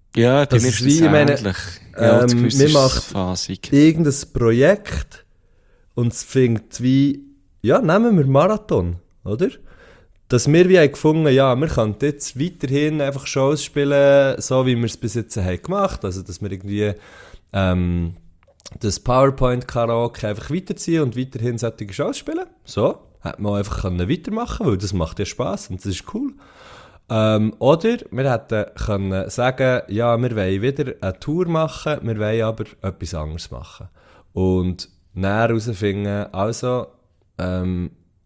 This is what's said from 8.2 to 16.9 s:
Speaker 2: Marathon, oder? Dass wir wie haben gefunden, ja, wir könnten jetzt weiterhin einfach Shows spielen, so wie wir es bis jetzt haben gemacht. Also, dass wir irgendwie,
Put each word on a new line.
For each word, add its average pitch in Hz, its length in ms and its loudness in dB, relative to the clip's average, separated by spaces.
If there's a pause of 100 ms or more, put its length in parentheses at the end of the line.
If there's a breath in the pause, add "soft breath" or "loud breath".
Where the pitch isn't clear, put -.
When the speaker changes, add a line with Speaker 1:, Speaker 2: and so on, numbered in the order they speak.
Speaker 2:
Marathon, 135 680 2 (260)
oder? 151 260 -2 (760 soft breath)
Dass 127 240 2
wir 180 180 6
wie 185 100 8
haben 147 120 6
gefunden, 156 420 2
ja, 131 220 4
wir 147 120 -2
könnten 110 380 -2
jetzt 143 340 -6
weiterhin 151 600 -2
einfach 139 260 -4
Shows 139 360 0
spielen, 139 760 4
so 131 240 0
wie 127 100 2
wir 117 100 -2
es 110 120 -6
bis - 180 -6
jetzt 117 220 -6
haben 90 240 -4
gemacht. - 440 -4
Also, 95 160 -6
dass - 200 -14
wir 101 100 -6
irgendwie, 101 420 -4 (600 loud breath)